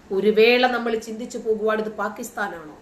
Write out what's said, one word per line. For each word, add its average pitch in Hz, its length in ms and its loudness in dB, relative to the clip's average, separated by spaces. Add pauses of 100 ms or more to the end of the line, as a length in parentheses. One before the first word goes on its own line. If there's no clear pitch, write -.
(160)
ഒരു 196 220 4
വേള 240 240 6 (140)
നമ്മൾ 233 180 -2 (140)
ചിന്തിച്ചു 233 380 -10
പോകുവാണ്, 220 400 0
ഇത് 214 60 -6 (120)
പാകിസ്ഥാനാണോ? 196 800 -8